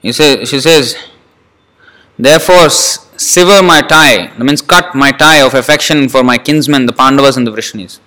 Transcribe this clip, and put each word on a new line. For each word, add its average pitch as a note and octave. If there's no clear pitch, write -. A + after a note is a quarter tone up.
He A#2+
say, C3+
she C3+
says, D3
"Therefore, D#3+
s-, -
sever F#3+
my E3+
tie," C#3+
that A#2+
means C#3+
cut F3+
my C#3
tie D3+
of C3
affection C#3+
for C3
my B2
kinsmen, C#3+
the A#2
Pandavas C3+
and B2
the A2
Vrishnis. G#2+